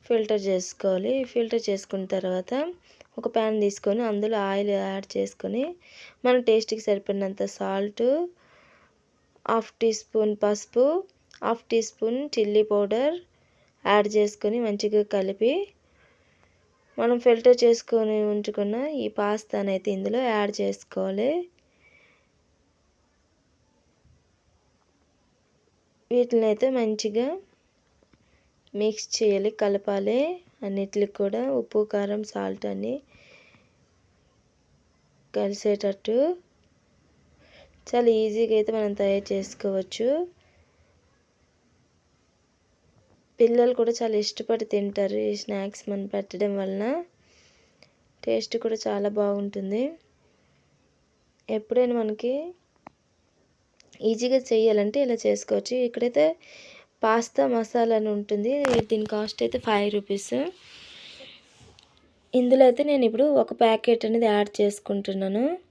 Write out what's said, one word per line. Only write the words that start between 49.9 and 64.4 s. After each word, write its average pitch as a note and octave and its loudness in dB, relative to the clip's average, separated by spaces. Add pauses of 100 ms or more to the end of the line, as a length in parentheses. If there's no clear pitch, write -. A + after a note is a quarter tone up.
ఎప్పుడైనా A#3+ 2
మనకి G#3+ -2 (1800)
ఈజీగా B3 2 (100)
చేయాలంటే A3 4
ఇలా A#3 0 (120)
చేసుకోవచ్చు. G3+ -2 (120)
ఇక్కడైతే A#3+ 2 (800)
పాస్తా A#3 2
మసాలా A3+ 2
అని G#3+ -2
ఉంటుంది, G#3 -2 (380)
దీని G#3+ 0
కాస్ట్ G#3+ -4
అయితే A#3 -2 (100)
ఫైవ్ G#3 2
రూపీస్. G3+ -4 (2000)
ఇందులో B3+ 6
అయితే B3 4
నేను C#4 4
ఇప్పుడు A3 2 (160)
ఒక A3+ -2
ప్యాకెట్ A3+ 2
అనేది A3+ 2
యాడ్ G#3 2